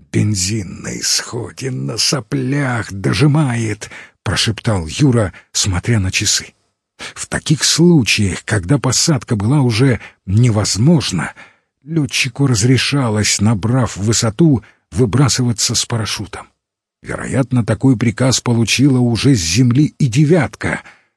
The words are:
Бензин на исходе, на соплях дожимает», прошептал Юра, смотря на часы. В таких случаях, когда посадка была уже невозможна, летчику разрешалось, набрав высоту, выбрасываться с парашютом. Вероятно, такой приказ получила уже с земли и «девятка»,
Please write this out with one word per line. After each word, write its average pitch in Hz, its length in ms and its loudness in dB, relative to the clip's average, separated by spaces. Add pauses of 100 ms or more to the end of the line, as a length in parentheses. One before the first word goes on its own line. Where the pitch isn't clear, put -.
(120)
Бензин 104 680 -2
на 90 180 -10
исходе, - 720 -6
на 131 260 -8
соплях 131 920 -4
дожимает», 117 960 0 (340)
прошептал 101 600 -2
Юра, 113 460 2 (220)
смотря 104 460 0
на 92 120 -2
часы. - 420 -4 (440)
В - 300 -14
таких - 360 -2
случаях, 127 800 2
когда 104 360 -2
посадка 127 580 -2
была 123 240 0
уже 120 400 2 (240)
невозможна, 107 1080 2 (500)
летчику 143 640 -2
разрешалось, 120 920 2
набрав 110 560 0
высоту, 113 680 2 (300)
выбрасываться 120 840 0
с - 120 -2
парашютом. - 640 -8 (520)
Вероятно, - 640 -2
такой 123 320 2
приказ 123 440 0
получила 123 580 2
уже 123 360 2
с 101 40 -2
земли 120 600 2
и 147 80 2
«девятка», 135 760 0 (360)